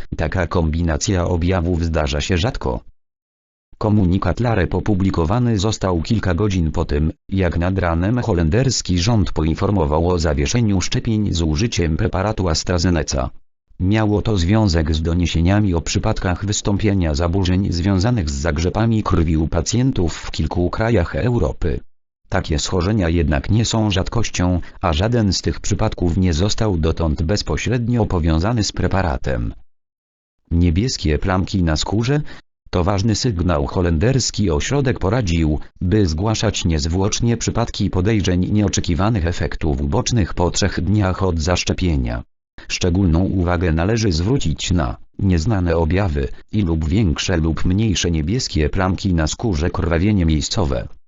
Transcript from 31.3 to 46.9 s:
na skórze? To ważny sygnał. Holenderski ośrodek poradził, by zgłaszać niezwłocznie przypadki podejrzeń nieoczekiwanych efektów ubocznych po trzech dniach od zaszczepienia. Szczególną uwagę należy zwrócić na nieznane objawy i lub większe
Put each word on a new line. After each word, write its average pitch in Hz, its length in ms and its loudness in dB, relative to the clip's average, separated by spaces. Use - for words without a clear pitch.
na 80 140 2
skórze? 120 440 0
To 90 140 0
ważny 101 300 0
sygnał. 87 520 0
Holenderski 95 840 0
ośrodek 127 480 0
poradził, 85 600 0
by 95 260 2
zgłaszać 104 580 -2
niezwłocznie 92 720 0
przypadki 107 540 -2
podejrzeń 92 600 0
nieoczekiwanych 98 760 0
efektów 76 540 -2
ubocznych 95 540 0
po 87 160 2
trzech - 300 -2
dniach 92 420 0
od 85 180 0
zaszczepienia. 85 800 0
Szczególną 87 520 2
uwagę 87 520 0
należy 101 400 0
zwrócić 87 580 0
na 73 260 0
nieznane 90 580 2
objawy 82 520 0
i 104 100 0
lub 80 260 0
większe 90 480 0